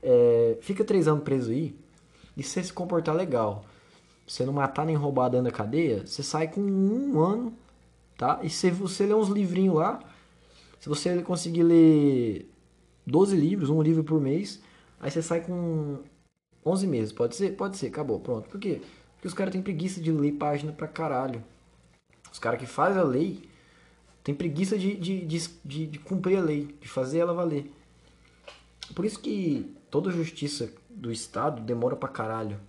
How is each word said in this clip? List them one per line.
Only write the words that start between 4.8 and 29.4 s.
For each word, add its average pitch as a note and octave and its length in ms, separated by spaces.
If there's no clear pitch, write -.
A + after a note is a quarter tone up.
nem D#3+ 120
roubar C#3 340
dentro B2+ 160
da A#2+ 60
cadeia, A2+ 540
você - 180
sai D#3+ 240
com E3 120
um G3+ 640
ano, A3+ 320
tá? C3+ 260
E E3 60
se F3+ 220
você F#3+ 340
ler G#3 100
uns G#3+ 140
livrinhos F#3+ 460
lá, F#3 240
se - 100
você F3 320
conseguir E3+ 420
ler D3 880
doze F#3+ 300
livros, E3 340
um D#3 120
livro D#3+ 220
por D#3 160
mês, D3+ 400
aí - 120
você E3 100
sai E3+ 200
com E3 580
onze F#3+ 220
meses, A2+ 260
pode A#2+ 220
ser? G3 200
Pode G3 220
ser, C3+ 100
acabou, B2 320
pronto. A2 300
Por G3+ 100
quê? G3 220
Porque - 140
os E3 40
caras F#3+ 200
têm F#3 80
preguiça F#3 400
de D#3+ 100
ler D3 220
página D3 400
pra D#3+ 120
caralho. C3+ 560
Os - 80
caras A#2+ 220
que B2 60
fazem F3+ 360
a E3 40
lei D3 360
têm C#3+ 140
preguiça F3+ 420
de, G3 200
de, F3+ 280
de, D#3+ 240
de, D3+ 240
de D3 120
cumprir F#3+ 400
a - 20
lei, D3+ 400
de - 80
fazer C3+ 300
ela E3+ 140
valer. D#3+ 380
Por F3 120
isso G#3+ 160
que F3+ 520